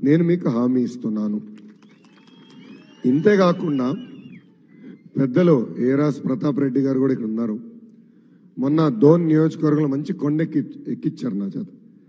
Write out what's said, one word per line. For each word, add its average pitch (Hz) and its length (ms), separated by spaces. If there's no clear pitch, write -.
నేను 151 200
మీకు 170 260
హామీ 123 320
ఇస్తున్నాను. 107 600
ఇంతేకాకుండా 165 880
పెద్దలు 135 480
ఏరాస్ 139 460
ప్రతాప్ 127 340
రెడ్డి 135 220
గారు 135 180
కూడా 135 140
ఇక్కడ 117 140
ఉన్నారు. 110 320
మొన్న 151 300
దోన్ 151 380
నియోజకవర్గంలో 156 600
మంచి 139 260
కొండ 147 280
ఎక్కి-, 151 500
ఎక్కిచ్చారు - 440
నా 143 100
చేత. 180 220